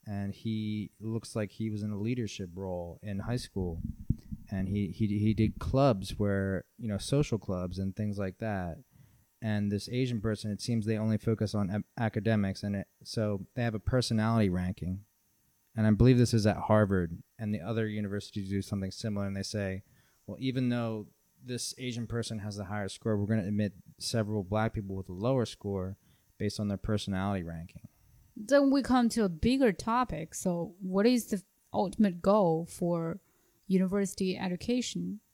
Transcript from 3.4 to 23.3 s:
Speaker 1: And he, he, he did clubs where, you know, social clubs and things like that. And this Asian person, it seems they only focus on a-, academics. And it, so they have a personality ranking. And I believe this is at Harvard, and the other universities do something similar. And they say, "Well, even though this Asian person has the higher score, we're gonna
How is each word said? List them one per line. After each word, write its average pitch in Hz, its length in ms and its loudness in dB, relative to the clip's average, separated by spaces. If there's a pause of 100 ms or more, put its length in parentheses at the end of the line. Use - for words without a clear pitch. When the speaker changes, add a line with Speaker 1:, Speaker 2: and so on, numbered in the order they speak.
Speaker 1:
And 95 200 -2
he, 101 180 0
he, 110 180 -2 (140)
he 107 140 4
did 107 260 2
clubs 123 580 2
where, 98 460 0 (140)
you 123 100 -8
know, 101 100 -2
social 139 400 0
clubs 90 400 -4
and 95 160 -2
things 104 240 -4
like 95 200 -6
that. 95 400 -4 (640)
And 104 280 0
this 101 200 -2
Asian 123 320 -2
person, 107 280 -2
it 101 120 -4
seems 113 240 0
they 110 120 0
only 110 200 2
focus 107 360 0
on 101 160 0
a-, 104 320 -4
academics. 107 640 0
And 101 140 -2
it, 95 100 -6 (160)
so 104 420 -2 (100)
they 123 80 -2
have 113 120 -2
a 107 40 -4
personality 113 680 2
ranking. 90 520 -2 (760)
And 110 100 2
I 107 60 6
believe 120 260 8
this 120 160 6
is 107 140 6
at 101 100 4
Harvard, 95 640 4 (160)
and 107 160 -4
the 107 80 -2
other 110 260 0
universities 101 640 -4
do 98 120 0
something 95 300 -4
similar. 101 360 -4
And 98 80 -6
they 98 80 -6
say, 98 400 -4 (420)
"Well, 101 140 -10
even 131 300 -2
though 113 380 -2 (360)
this 123 340 -8
Asian 120 300 -6
person 113 320 -4
has 101 160 -6
the 104 100 -6
higher 101 220 -4
score, 107 300 -2
we're 101 100 0
gonna 110 200 2